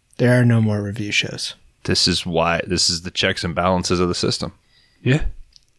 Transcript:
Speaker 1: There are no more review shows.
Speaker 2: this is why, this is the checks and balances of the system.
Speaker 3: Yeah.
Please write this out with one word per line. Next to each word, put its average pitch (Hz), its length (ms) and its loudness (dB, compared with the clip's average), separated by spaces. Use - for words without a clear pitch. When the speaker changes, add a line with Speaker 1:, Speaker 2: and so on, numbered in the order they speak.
Speaker 1:
There 123 220 4
are 123 60 6
no 117 160 6
more 104 200 0
review 104 300 -6
shows. - 440 -4
Speaker 2:
this - 240 0
is 87 180 0
why, 82 400 0
this - 240 0
is 85 120 -4
the 87 100 -10
checks - 320 -2
and 85 120 -4
balances 90 440 0
of 90 80 2
the 87 80 -2
system. - 380 -4
Speaker 3:
Yeah. 131 220 2